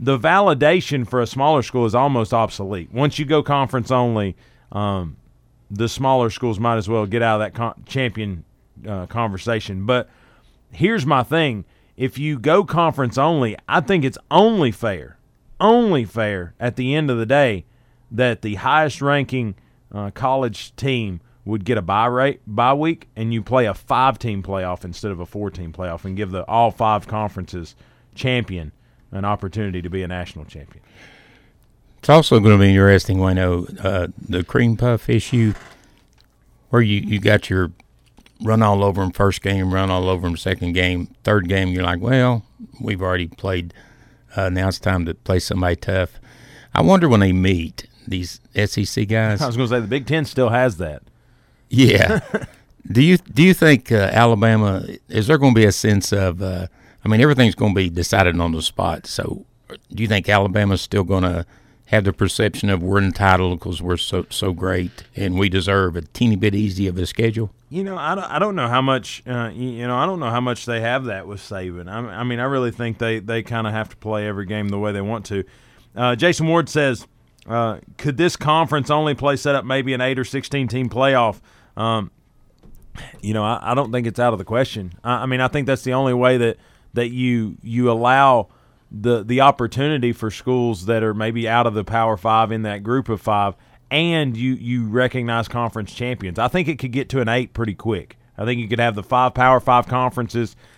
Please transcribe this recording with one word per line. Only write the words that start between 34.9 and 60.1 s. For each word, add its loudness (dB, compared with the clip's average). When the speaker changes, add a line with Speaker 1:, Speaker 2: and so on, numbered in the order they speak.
Speaker 2:
issue, 2
where 4
you, 2
you -2
got 2
your 0
run 2
all 4
over 2
'em -2
first 0
game, 0
run 0
all 0
over -2
'em -2
second -4
game, 0
third 2
game, 0
you're -2
like, -2
"Well, 0
we've -6
already -2
played. -6
Uh, 0
now 0
it's -2
time 0
to -6
play -2
somebody -2
tough." -4
I 2
wonder 6
when 6
they 6
meet, 0
these -8
S -2
E 0
C -2
guys. 0
Speaker 1:
I 0
was -4
gonna 0
say, 2
the -4
Big -4
Ten 0
still 0
has 2
that. -8
Speaker 2:
Yeah. 6
Speaker 1:
<laughs> -10
Speaker 2:
Do 4
you, 6
do 2
you 8
think, 4
uh, 4
Alabama, 4
is -2
there 4
gonna 6
be 6
a 6
sense 0
of, 0
uh, -6
I -6
mean, 4
everything's 6
gonna 0
be 2
decided 2
on 0
the -4
spot, -4
so -8
do -6
you 0
think 0